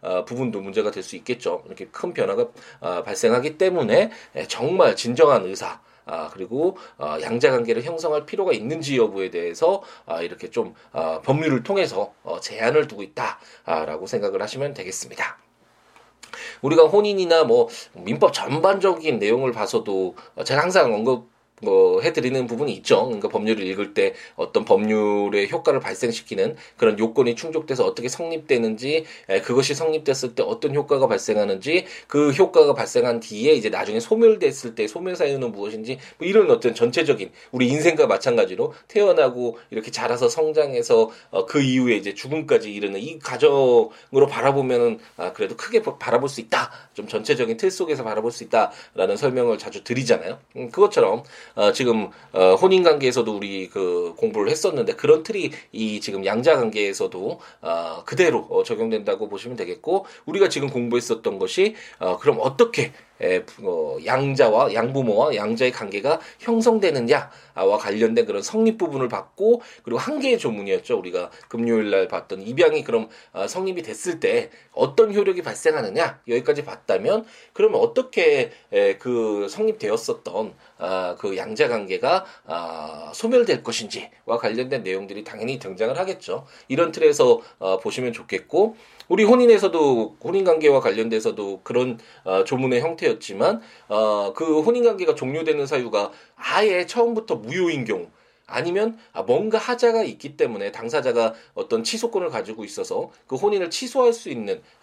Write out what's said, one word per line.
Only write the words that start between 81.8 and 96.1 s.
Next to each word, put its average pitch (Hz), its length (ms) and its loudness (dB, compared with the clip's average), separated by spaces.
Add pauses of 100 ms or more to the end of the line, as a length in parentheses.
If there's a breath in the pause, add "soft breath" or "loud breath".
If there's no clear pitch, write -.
아, 78 680 -10
소멸될 226 480 2
것인지와 113 760 -8
관련된 123 440 -4
내용들이 98 420 -8
당연히 117 340 -8
등장을 185 400 -4
하겠죠. - 480 -8 (220 loud breath)
이런 160 240 0
틀에서, 147 480 4 (180 loud breath)
어, 95 200 -2
보시면 120 340 -6
좋겠고, 175 640 -2 (320 loud breath)
우리 196 160 4
혼인에서도, 190 1000 6
혼인 185 220 -2
관계와 156 360 6
관련돼서도 107 840 -2
그런, 123 360 -2 (260 loud breath)
어, 95 200 2
조문의 127 360 0
형태였지만, 156 800 -2 (280 loud breath)
어, 104 460 0
그 156 260 0
혼인 240 240 2
관계가 185 300 2
종료되는 147 520 -4
사유가 113 440 -2 (240 loud breath)